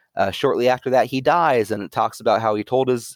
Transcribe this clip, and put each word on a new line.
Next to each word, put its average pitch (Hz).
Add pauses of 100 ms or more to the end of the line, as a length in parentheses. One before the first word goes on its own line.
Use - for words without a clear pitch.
(160)
uh, 98
shortly 120
after 127
that, 127
he 135
dies. 147
And 101
it 87
talks 113
about 110
how 110
he 107
told 131
his, 120